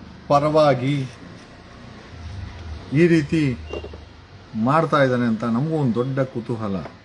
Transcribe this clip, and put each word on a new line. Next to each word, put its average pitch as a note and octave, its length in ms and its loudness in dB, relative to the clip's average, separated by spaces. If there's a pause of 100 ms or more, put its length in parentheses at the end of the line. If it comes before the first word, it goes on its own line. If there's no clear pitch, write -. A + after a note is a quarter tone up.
(280)
ಪರವಾಗಿ C#3+ 800 4 (1900)
ಈ D#3+ 140 6
ರೀತಿ D#3 520 2 (960)
ಮಾಡ್ತಾ D3 480 2
ಇದ್ದಾನೆ B2 240 2
ಅಂತ A2 180 0
ನಮಗೂ B2+ 320 0
ಒಂದು C3 180 0
ದೊಡ್ಡ C3 260 -2
ಕುತೂಹಲ. A2 560 -4 (280)